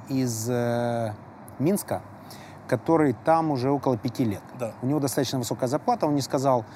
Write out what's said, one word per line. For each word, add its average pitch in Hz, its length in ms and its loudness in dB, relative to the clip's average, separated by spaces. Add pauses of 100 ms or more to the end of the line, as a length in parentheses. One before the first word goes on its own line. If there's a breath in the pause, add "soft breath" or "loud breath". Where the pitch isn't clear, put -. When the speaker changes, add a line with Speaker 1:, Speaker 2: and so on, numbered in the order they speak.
Speaker 1:
из, 123 400 0
э, 120 640 0 (460)
Минска, 151 420 0 (640 loud breath)
который 151 480 4 (100)
там 160 260 4
уже 135 200 2
около 135 260 2
пяти 120 280 0
лет. 101 180 0 (160)
Speaker 2:
Да. 113 140 -6 (100)
Speaker 1:
У 123 40 -2
него 147 140 2
достаточно 139 380 0
высокая 123 300 -2
зарплата, 180 380 0
он 147 80 4
не 143 80 2
сказал, 131 420 2 (120 loud breath)